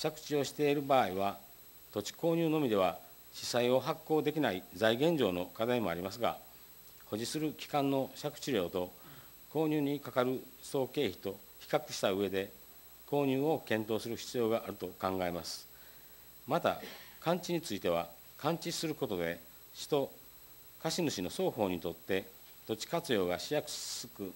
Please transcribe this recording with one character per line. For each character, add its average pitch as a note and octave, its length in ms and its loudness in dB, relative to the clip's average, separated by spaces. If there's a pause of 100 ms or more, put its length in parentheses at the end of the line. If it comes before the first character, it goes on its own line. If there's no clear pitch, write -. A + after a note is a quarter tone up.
借 D#3 140 -4
地 - 220 -2
を C3+ 80 2
し - 60 -6
て D3 200 2
い C#3+ 40 4
る D3+ 60 0
場 C3+ 220 6
合 F#2 120 -2
は、 G2 220 0 (560)
土 G#2 80 -2
地 - 120 -6
購 E3+ 220 0
入 E3 120 2
の D#3 140 2
み C3 80 2
で G#2 80 4
は F2+ 200 4 (360)
市 - 120 -10
債 A#2+ 260 4
を C3 100 6
発 D3+ 240 -4
行 D#3 160 4
で D3 100 2
き D#3 80 0
な A#2+ 140 4
い F#2 100 -4 (100)
財 A2 220 4
源 D3+ 260 4
上 F#2 120 4
の F2+ 120 0
課 A2 200 -4
題 B2 160 2
も F#2 80 2
あ E2+ 40 0
り F2 80 -4
ま F#2+ 120 -4
す A#2 80 -10
が、 F2 160 2 (720)
保 G#2+ 80 -2
持 A#2 80 -2
す D#3 140 -4
る D3+ 140 -2
期 - 140 -12
間 C#3 240 2
の C3+ 180 2 (120)
借 D3+ 140 -4
地 - 160 -6
料 F2+ 180 2
と F2+ 220 -2 (640)
購 D#3 140 2
入 D3+ 120 2
に C#3+ 200 0
か C3+ 120 -12
か B2 120 4
る B2+ 180 0 (200)
総 C3 260 -2
経 D3 180 0
費 F2+ 120 0
と G2 200 -6 (220)
比 - 100 -20
較 D3+ 220 0
し - 100 -6
た A2 100 4
上 F#2+ 180 2
で、 F#2+ 220 -2 (580)
購 C#3+ 160 2
入 C3+ 160 2
を D3 240 2
検 A2 260 0
討 G#2+ 100 0
す A#2 80 -8
る A2 80 -6
必 - 200 -8
要 A2+ 120 2
が A2+ 160 2
あ - 20 -12
る F#2+ 60 -4
と F2+ 140 -8 (120)
考 F#2+ 220 0
え F2 100 0
ま E2+ 140 -4
す。 - 220 -10 (800)
ま D#3 120 2
た、 G#2+ 220 0 (400)
換 E3+ 180 2
地 F3 140 -4
に E3 80 2
つ - 120 -8
い F#2 60 -2
て F2+ 100 2
は、 E2+ 200 2 (300)
換 D#3+ 180 0
地 E3 140 -6
す - 160 -4
る D3+ 80 -2
こ C3+ 120 -4
と G2+ 100 -2
で、 E2+ 220 -2 (340)
市 - 140 -12
と C#3 240 0 (720)
貸 D#3+ 200 -2
主 A#2 200 0
の F2+ 80 -2
双 F#3 220 0
方 G2+ 180 2
に F2+ 100 0
と E2+ 120 -4
っ E2 40 -6
て G2 300 -2 (420)
土 A#2 80 -2
地 - 120 -8
活 E3 260 -2
用 F#2+ 140 2
が F2 120 0
し - 140 -6
や D3 120 0
す - 420 -8
く F#2+ 280 -10